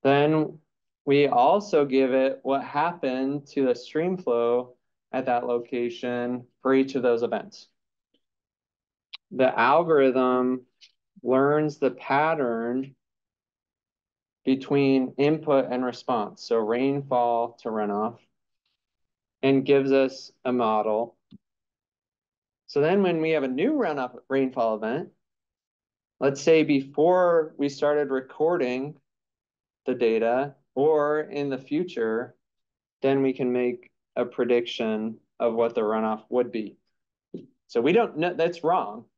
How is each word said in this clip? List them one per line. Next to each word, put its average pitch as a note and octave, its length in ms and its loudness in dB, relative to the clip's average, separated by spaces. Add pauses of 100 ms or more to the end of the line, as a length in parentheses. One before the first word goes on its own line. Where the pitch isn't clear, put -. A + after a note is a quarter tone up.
Then D3 560 2 (460)
we C#3+ 220 4
also D#3 580 2
give C3 280 2
it C3 300 0
what C3+ 200 -2
happened C#3+ 840 -4
to C#3 180 -2
the B2 100 2
stream F3 420 -4
flow A#2+ 580 0 (360)
at C3 160 -4
that B2 200 -2
location A#2+ 960 -4 (180)
for C3+ 140 2
each C3+ 200 0
of B2 80 -2
those A#2+ 200 2
events. - 440 -8 (1600)
The B2+ 260 0
algorithm B2+ 1080 2 (560)
learns C#3+ 560 0
the C3 140 0
pattern C3+ 1040 -4 (1500)
between C3+ 720 2
input C#3+ 520 2
and B2 160 -4
response, A#2 580 -6
so A#2 140 0
rainfall A#2+ 1040 -2
to A#2+ 80 -8
runoff, G#2+ 480 -4 (1300)
and C3+ 220 2
gives C#3 260 2
us C3+ 400 0 (120)
a B2+ 80 -4
model. A2 640 0 (1500)
So C#3+ 140 -2
then F#3 220 2
when E3+ 180 0
we D#3+ 100 0
have D3+ 120 0
a C3+ 40 -2
new D#3 260 0
runoff D#3 420 -4 (140)
rainfall B2+ 460 0
event, A2+ 340 -6 (1120)
let's C3+ 220 0
say D#3+ 220 6
before D#3 920 2
we C#3+ 120 -2
started D3 400 0
recording C3+ 840 -2 (920)
the B2+ 100 -2
data A#2+ 600 0 (180)
or D3+ 480 2
in C#3+ 280 -6
the C3 80 -4
future, B2+ 760 -4 (680)
then C3+ 200 2
we C3+ 120 0
can B2+ 180 -2
make B2 400 -4 (240)
a B2 100 -2
prediction A2+ 920 -2 (220)
of A#2 140 -2
what A#2 220 0
the A#2+ 60 -2
runoff A2 480 -2
would B2 220 -2
be. G#2 260 -8 (880)
So A#2+ 140 -4
we C#3 100 2
don't G#3 260 0
know, D#3+ 160 -2
that's E3 300 -4
wrong. A#2+ 420 -4 (120)